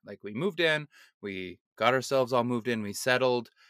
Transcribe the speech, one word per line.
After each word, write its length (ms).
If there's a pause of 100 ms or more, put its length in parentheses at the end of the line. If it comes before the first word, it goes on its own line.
Like, 180
we 100
moved 280
in, 260 (340)
we 380 (180)
got 160
ourselves 400
all 120
moved 240
in, 140
we 120
settled, 560 (200)